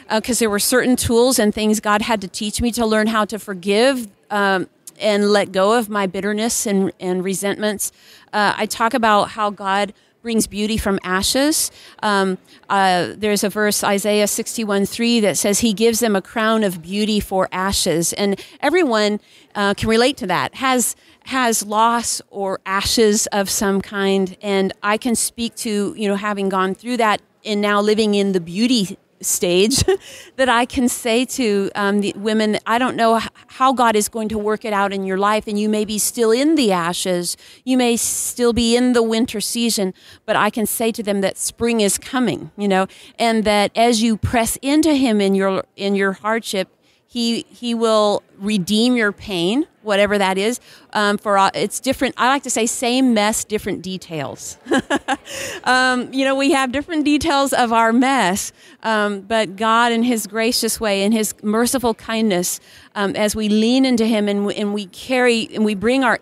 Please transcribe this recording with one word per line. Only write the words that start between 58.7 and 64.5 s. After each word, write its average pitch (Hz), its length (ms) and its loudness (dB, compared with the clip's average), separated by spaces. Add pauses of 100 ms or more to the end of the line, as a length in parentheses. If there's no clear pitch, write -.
um, 208 380 -2
but 196 340 -2
God 226 360 2
in 233 120 0
his 233 240 0
gracious 226 520 -2
way, 202 240 0
in 208 80 2
his 220 300 0
merciful 233 520 0
kindness, 220 640 -2 (340)
um, 202 220 -2
as 214 200 0
we 214 140 -2
lean 226 360 4
into 233 200 2
him 214 220 0
and, 202 260 0